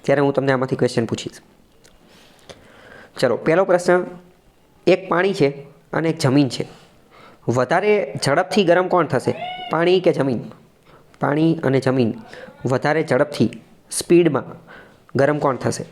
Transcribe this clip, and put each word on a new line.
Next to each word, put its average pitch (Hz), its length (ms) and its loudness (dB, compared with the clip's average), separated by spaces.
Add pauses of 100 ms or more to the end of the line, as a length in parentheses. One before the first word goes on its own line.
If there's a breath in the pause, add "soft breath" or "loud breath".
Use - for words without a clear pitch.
ત્યારે 139 180 2
હું 139 120 2
તમને 135 200 0
આમાંથી 131 240 -2
ક્વેશ્ચન 120 280 0
પૂછીશ. - 360 -8 (1800 loud breath)
ચલો, 120 160 2
પહેલો 170 280 2
પ્રશ્ન, 180 400 2 (800)
એક 185 220 2
પાણી 180 240 0
છે 139 160 2 (440)
અને 160 160 -2
એક 160 100 -4
જમીન 139 300 2
છે. - 180 -8 (840 loud breath)
વધારે 175 680 0 (100)
ઝડપથી 185 400 2
ગરમ 180 240 4
કોણ 175 180 2
થશે, 120 280 -2 (360)
પાણી 175 300 2
કે 175 120 2
જમીન? 135 260 -2 (840 soft breath)
પાણી 160 440 0
અને 135 160 2
જમીન 127 340 0 (520 loud breath)
વધારે 147 440 0
ઝડપથી, 139 400 0 (400)
સ્પીડમાં 165 520 2 (760 loud breath)
ગરમ 143 220 2
કોણ 143 180 0
થશે? - 360 -6